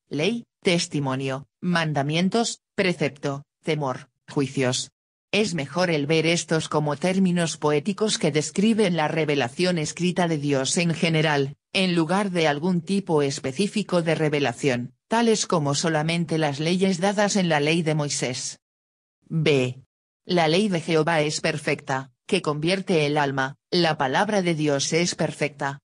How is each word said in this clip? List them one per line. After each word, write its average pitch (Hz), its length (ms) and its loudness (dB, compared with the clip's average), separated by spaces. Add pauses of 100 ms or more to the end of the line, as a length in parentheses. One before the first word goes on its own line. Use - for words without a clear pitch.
ley, 196 380 -4 (160)
testimonio, 139 840 -2 (120)
mandamientos, 165 1040 0 (140)
precepto, 147 680 -2 (200)
temor, 147 460 -4 (200)
juicios. 131 600 -2 (400)
Es 196 220 0
mejor 175 360 -2
el 147 180 0
ver 160 180 2
estos 165 420 0
como 151 300 0
términos 175 600 0
poéticos 190 600 0
que 160 140 0
describen 190 680 2
la 151 100 0
revelación 151 680 0
escrita 170 500 0
de 160 100 0
Dios 139 400 0
en 170 160 2
general, 151 640 0 (180)
en 185 220 2
lugar 185 360 0
de 170 180 2
algún 165 320 0
tipo 180 400 0
específico 170 800 -2
de 160 120 0
revelación, 139 800 0 (140)
tales 226 400 2
como 143 260 0
solamente 160 640 0
las 147 220 0
leyes 180 400 2
dadas 202 380 2
en 185 100 2
la 151 140 2
ley 160 200 2
de 156 140 0
Moisés. 139 640 -4 (720)
B. 143 520 2 (440)
La 170 240 2
ley 190 180 2
de 175 140 -2
Jehová 160 400 2
es 151 180 -2
perfecta, 151 720 -4 (140)
que 185 160 0
convierte 160 640 0
el 147 120 0
alma, 139 380 -2 (160)
la 165 260 2
palabra 190 440 0
de 175 120 0
Dios 147 380 0
es 170 240 0
perfecta. 143 640 -4 (120)